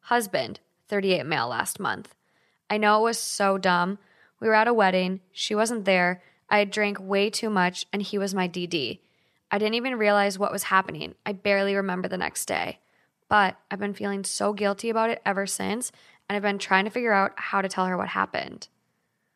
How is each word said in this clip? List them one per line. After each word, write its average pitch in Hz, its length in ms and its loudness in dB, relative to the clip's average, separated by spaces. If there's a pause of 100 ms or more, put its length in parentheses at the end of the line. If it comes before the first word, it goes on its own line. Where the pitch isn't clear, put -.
husband, 208 580 -2 (300)
thirty-eight 190 380 0
male, 143 220 0
last 123 300 -4
month. 127 360 -6 (540)
I 214 100 0
know 214 200 6
it 220 60 2
was 233 140 0
so 196 400 0
dumb. 185 400 2 (420)
We 226 80 0
were 220 60 4
at 220 140 6
a 240 60 4
wedding. 185 460 2 (100)
She - 240 -6
wasn't 220 300 0
there. 180 360 4 (300)
I 208 80 4
had 202 140 2
drank 202 280 -2
way 196 300 0
too 220 200 -4
much, 180 420 0
and 202 100 -2
he 202 160 -4
was 190 160 -2
my 185 140 0
D 175 180 -6
D. 147 340 -6 (520)
I 208 60 0
didn't 214 180 0
even 247 200 -4
realize 202 420 2
what 202 140 0
was 196 120 -4
happening. 160 500 -2 (100)
I 208 80 -4
barely 196 440 0
remember 190 320 -2
the 185 100 -6
next - 280 -6
day. - 340 -4 (480)
But 202 280 4 (140)
I've 202 80 -8
been 202 160 -4
feeling 196 300 -6
so 202 300 -2
guilty 202 360 -2
about 226 200 2
it - 160 -4
ever 196 200 0
since, 202 460 -4 (360)
and 202 80 -2
I've 196 60 -2
been 202 160 0
trying 190 280 4
to 214 40 -4
figure 240 220 0
out 196 240 4
how - 260 -2
to 190 60 -2
tell 185 180 0
her 185 100 0
what 190 120 -2
happened." - 600 -4 (680)